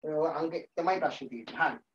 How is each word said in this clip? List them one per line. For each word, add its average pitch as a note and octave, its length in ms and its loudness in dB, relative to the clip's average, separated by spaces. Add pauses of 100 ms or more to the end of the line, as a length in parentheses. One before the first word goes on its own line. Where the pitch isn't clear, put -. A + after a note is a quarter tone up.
ඔය D#3 260 2
අංක D#3+ 240 -2 (180)
තමයි F3 280 2
ප්‍රශ්න C#3+ 280 -2
තියෙන්නේ. A#2 300 -10
හරි. A#2+ 200 2 (180)